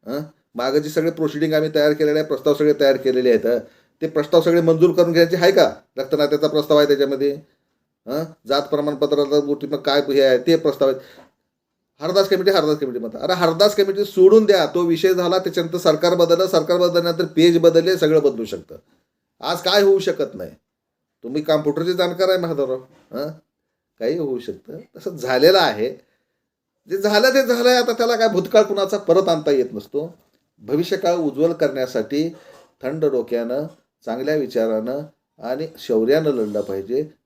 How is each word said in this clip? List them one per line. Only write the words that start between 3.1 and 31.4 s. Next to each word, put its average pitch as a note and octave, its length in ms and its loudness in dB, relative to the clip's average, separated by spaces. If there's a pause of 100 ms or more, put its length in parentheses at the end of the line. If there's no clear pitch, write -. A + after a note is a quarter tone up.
आहेत, A2+ 300 2 (420)
ते D#3+ 60 -4
प्रस्ताव D#3 320 0
सगळे E3+ 200 2
मंजूर E3 320 2
करून E3+ 200 2
घ्यायचे E3+ 240 2
आहे F3 160 4
का? D#3 200 4 (260)
रक्तनात्याचा D3 480 -2
प्रस्ताव D3 320 0
आहे D3 80 4
त्याच्यामध्ये, C#3 480 0 (720)
हं? D3+ 160 -6 (240)
जात C#3+ 140 0
प्रमाणपत्राचा D3 760 0
गोष्टी C#3+ 260 -4
मग C#3+ 100 -6
काय C#3+ 240 0
हे C#3 220 2
आहे C3 160 4
ते D#3+ 180 2
प्रस्ताव D3 320 0
आहेत. C3 120 -2 (1000)
हरदास F#3 280 0
कमिटी, F#3 220 0
हरदास D3+ 280 0
कमिटी B2+ 200 -6
म्हणतात. A2+ 240 -10
अरे D3+ 100 -2
हरदास F3 440 2
कमिटी G3 280 0
सोडून G3+ 400 6
द्या, F#3+ 220 4
तो F3 140 -2
विषय E3+ 340 2
झाला, F3+ 240 0
त्याच्यानंतर F3 400 -4
सरकार E3 360 2
बदललं, E3+ 320 2
सरकार F3 320 0
बदलल्यानंतर E3+ 460 0
पेज E3+ 340 4
बदलले, E3 380 4
सगळं D#3 260 2
बदलू A#2+ 220 0
शकतं. F2+ 320 -14 (640)
आज E3+ 200 -6
काय G3 220 2
होऊ G3 160 4
शकत F3 360 -4
नाही. F2+ 160 -12 (720)
तुम्ही C3+ 180 -6
कॉम्प्युटरचे D#3 500 -2
जाणकार F3+ 360 -2
आहे F#3 100 2
माधवराव, C#3+ 420 -4 (380)
हं? D3 100 -8 (680)
काही C3+ 200 -4
होऊ C3+ 200 -6
शकतं. A#2 400 -14 (180)
तसं - 140 -10
झालेलं C#3 480 4
आहे. B2 320 0 (1000)
जे F#3 60 -6
झालं G#3 340 2
ते C4 160 2
झालंय. A#3+ 300 2
आता A#3+ 160 0
त्याला A#3 240 -2
काय A3+ 120 2
भूतकाळ G3 340 2
कुणाचा G3 340 -2
परत F3+ 320 2
आणता D#3 220 -2
येत C3 220 0
नसतो. D3 420 -10 (440)
भविष्यकाळ E3+ 560 -4
उज्ज्वल D#3 380 -2